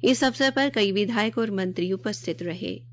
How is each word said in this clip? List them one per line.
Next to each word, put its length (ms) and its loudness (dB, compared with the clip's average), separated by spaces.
इस 200 4
अवसर 280 2
पर 180 2
कई 220 2
विधायक 460 0
और 140 0
मंत्री 400 -2
उपस्थित 520 -4
रहे। 300 -6